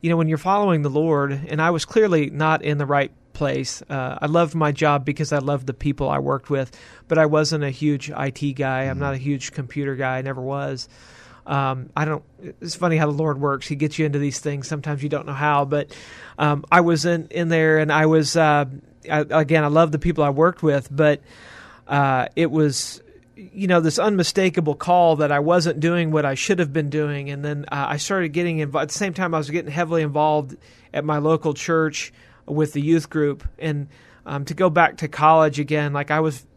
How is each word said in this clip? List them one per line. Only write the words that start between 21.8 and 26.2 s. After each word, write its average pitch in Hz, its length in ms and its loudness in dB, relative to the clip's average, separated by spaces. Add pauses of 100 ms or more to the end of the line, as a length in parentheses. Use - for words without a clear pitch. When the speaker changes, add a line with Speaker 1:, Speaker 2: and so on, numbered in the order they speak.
Speaker 1:
uh, 139 480 0
it 160 160 2
was, 151 500 0 (360)
you 190 300 -8
know, 180 120 6
this 160 200 0
unmistakable 185 760 2
call 175 420 4
that 147 140 2
I 143 80 2
wasn't 160 400 2
doing 170 320 0
what 151 140 2